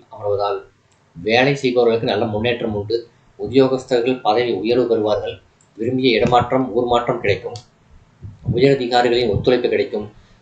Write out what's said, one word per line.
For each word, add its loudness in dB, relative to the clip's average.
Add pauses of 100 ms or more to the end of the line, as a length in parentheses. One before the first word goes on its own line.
அமர்வதால் -4 (560)
வேலை 2
செய்பவர்களுக்கு 2
நல்ல 0
முன்னேற்றம் -2
உண்டு. -4 (420)
உத்தியோகஸ்தர்கள் 2
பதவி 0
உயர்வு 0
பெறுவார்கள். 0 (420)
விரும்பிய 0
இடமாற்றம், 2
ஊர் 0
மாற்றம் 0
கிடைக்கும். -2 (920)
உயரதிகாரிகளின் 2
ஒத்துழைப்பு 2
கிடைக்கும். -2 (340)